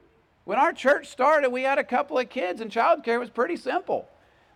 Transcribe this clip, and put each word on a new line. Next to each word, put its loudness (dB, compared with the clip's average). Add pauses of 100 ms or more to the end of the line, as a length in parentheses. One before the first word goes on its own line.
(440)
When -4
our 4
church 0
started, 2
we -4
had 0
a 0
couple -2
of -2
kids, -6
and -10
childcare 2
was -8
pretty -2
simple. -4 (480)